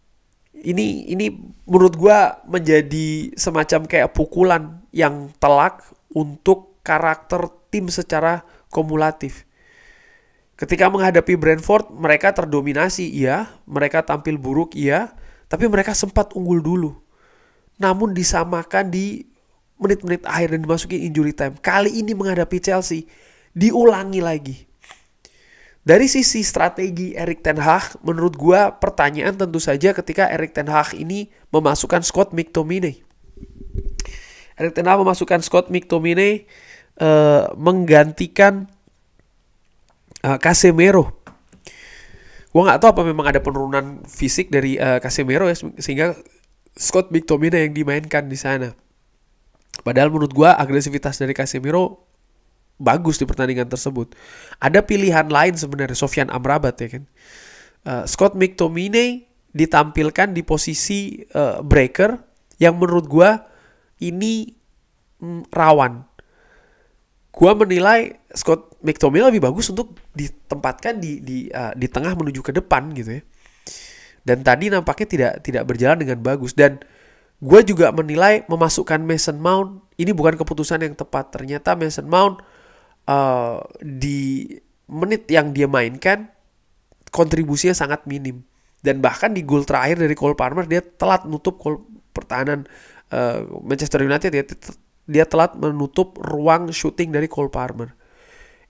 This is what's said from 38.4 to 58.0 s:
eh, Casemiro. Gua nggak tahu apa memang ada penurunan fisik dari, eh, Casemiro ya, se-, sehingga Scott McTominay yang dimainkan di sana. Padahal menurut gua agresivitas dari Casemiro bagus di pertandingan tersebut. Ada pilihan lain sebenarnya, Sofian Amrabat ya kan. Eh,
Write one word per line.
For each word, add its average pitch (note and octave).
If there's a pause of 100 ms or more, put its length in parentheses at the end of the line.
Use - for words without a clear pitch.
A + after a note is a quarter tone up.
eh, C3+
Casemiro. E3+ (1300)
Gua E3+
nggak F3
tahu A3+
apa F3
memang D#3
ada C#3
penurunan C#3
fisik -
dari, C3+
eh, B2+
Casemiro C#3+
ya, E3+
se-, -
sehingga D3+ (560)
Scott F#3
McTominay D#3+
yang D3
dimainkan D3
di C3+
sana. C3 (1120)
Padahal C3
menurut D3+
gua D#3+
agresivitas C#3
dari C3+
Casemiro D3 (720)
bagus D3
di C3
pertandingan B2+
tersebut. B2+ (460)
Ada D#3
pilihan F3+
lain D#3+
sebenarnya, C#3
Sofian C#3
Amrabat C3+
ya A#2 (100)
kan. C#3+ (800)
Eh, B2